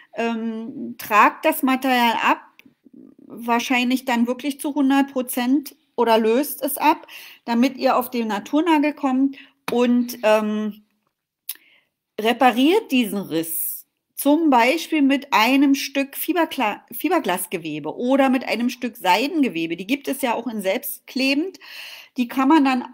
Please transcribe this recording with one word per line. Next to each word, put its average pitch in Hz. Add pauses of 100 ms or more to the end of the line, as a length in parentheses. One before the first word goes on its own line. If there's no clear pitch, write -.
(160)
ähm, 226
tragt 226
das 311
Material 254
ab, 202 (760)
wahrscheinlich 240
dann 233
wirklich 269
zu 285
hundert 277
Prozent 254 (220)
oder 226
löst 233
es 285
ab, 302 (380)
damit 240
ihr 262
auf 247
den 233
Naturnagel 294
kommt 269 (340)
und, 240
ähm, 214 (1400)
repariert 247
diesen 226
Riss. 160 (440)
Zum 302
Beispiel 277
mit 277
einem 269
Stück 277
Fiberkla-, 285
Fiberglasgewebe 175
oder 269
mit 254
einem 233
Stück 247
Seidengewebe. 185
Die 185
gibt 277
es 277
ja 233
auch 233
in 220
selbstklebend. 269 (560)
Die 240
kann 262
man 311
dann 254